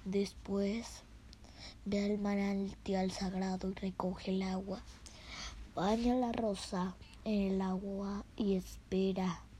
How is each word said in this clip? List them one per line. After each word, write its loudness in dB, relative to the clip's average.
Después, 0
ve 2
al 2
manantial 2
sagrado 0
y -2
recoge -2
el 2
agua. -2
Baña 4
la 2
rosa 0
en 4
el 4
agua 0
y 4
espera. 2